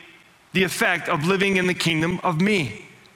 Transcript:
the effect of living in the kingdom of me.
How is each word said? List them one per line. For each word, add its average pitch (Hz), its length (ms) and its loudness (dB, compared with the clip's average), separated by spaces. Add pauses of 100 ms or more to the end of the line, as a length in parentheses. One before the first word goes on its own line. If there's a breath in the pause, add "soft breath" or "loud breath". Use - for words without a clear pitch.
(540)
the 185 100 2
effect 180 460 0
of 160 160 0
living 196 320 2
in 180 100 2
the 180 60 0
kingdom 170 500 -2
of 165 160 0
me. 196 460 0 (300)